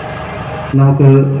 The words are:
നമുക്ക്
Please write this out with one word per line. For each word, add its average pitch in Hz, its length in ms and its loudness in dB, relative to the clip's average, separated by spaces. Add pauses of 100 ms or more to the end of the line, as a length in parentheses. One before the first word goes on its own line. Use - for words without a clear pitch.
(800)
നമുക്ക് 139 300 4 (320)